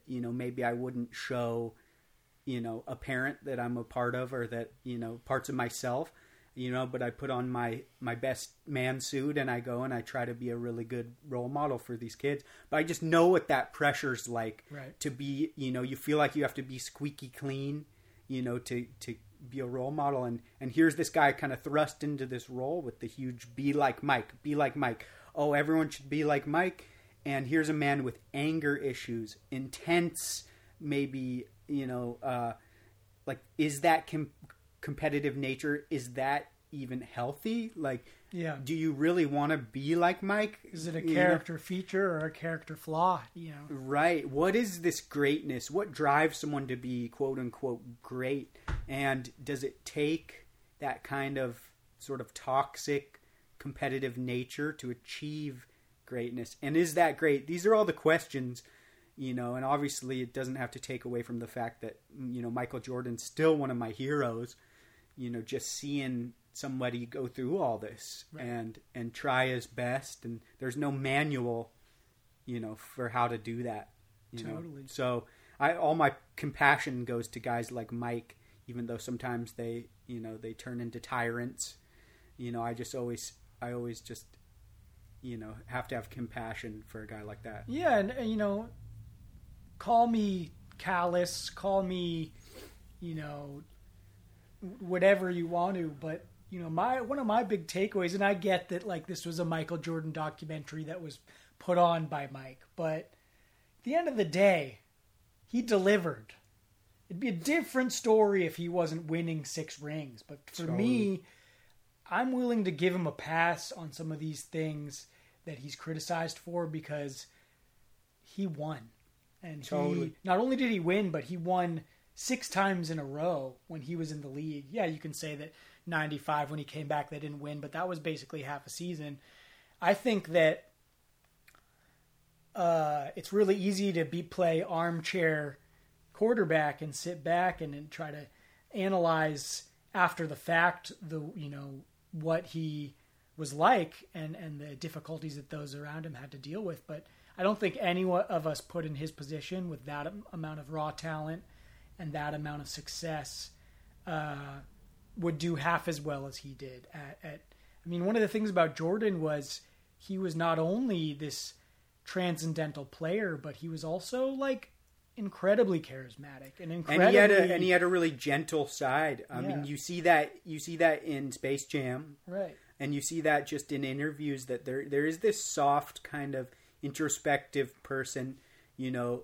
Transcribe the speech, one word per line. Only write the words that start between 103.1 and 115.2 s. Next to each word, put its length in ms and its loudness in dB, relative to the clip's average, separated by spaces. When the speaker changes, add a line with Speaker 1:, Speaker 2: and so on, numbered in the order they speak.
Speaker 2:
the 120 0
end 120 4
of 100 -2
the 80 4
day, 540 4
he 160 0
delivered. 720 4
It'd 100 -8
be 80 0
a 60 2
different 580 2
story 540 6
if 100 -2
he 140 -4
wasn't 360 0
winning 400 -2
six 340 -8
rings, 440 -8
but 240 -16
for 160 -10
Speaker 1:
Totally. 140 0
Speaker 2:
me, 460 2
I'm 220 0
willing 320 2
to 80 2
give 240 2
him 100 0
a 60 0
pass 600 0
on 200 -10
some 200 -8
of 80 -6
these 220 -6
things 640 -6